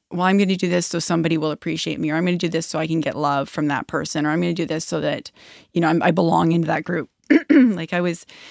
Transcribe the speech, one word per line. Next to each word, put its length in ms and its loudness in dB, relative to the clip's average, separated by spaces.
"Well, 100 -4
I'm 160 4
gonna 160 2
do 140 -2
this 180 0
so 120 -4
somebody 400 0
will 120 -2
appreciate 480 -6
me," 120 -2
or, 60 0
"I'm 80 0
gonna 120 2
do 120 -2
this 180 -4
so 120 -6
I 80 -2
can 140 0
get 160 -4
love 320 -2
from 200 -2
that 200 -4
person," 380 -4
or, 40 0
"I'm 100 0
gonna 120 0
do 140 -4
this 180 -6
so 160 -4
that, 300 -6
you 80 0
know, 80 4
I'm, 140 2
I 80 4
belong 420 2
into 140 2
that 180 -2
group." 240 -6
<clears throat> 200 4
Like, 440 4
I 80 0
was, 240 -2